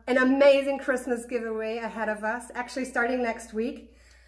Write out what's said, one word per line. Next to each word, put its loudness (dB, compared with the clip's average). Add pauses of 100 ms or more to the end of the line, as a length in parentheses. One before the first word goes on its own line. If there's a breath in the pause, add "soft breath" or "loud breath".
an 4
amazing 6
Christmas -2
giveaway -4
ahead -6
of -4
us, -4
actually -6
starting 0
next -6
week. -6 (340 soft breath)